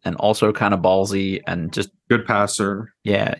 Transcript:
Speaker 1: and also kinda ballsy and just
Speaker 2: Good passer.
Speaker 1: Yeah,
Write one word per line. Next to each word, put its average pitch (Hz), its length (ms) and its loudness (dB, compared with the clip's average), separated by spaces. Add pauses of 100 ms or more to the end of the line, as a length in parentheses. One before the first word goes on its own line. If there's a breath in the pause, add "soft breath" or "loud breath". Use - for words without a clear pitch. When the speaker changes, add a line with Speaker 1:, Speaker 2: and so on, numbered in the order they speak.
Speaker 1:
and 90 120 -4
also 107 360 2
kinda 101 240 0
ballsy 95 720 2
and 85 240 -4
just - 180 -4 (200)
Speaker 2:
Good 117 160 2
passer. 104 640 -2 (100)
Speaker 1:
Yeah, 104 380 0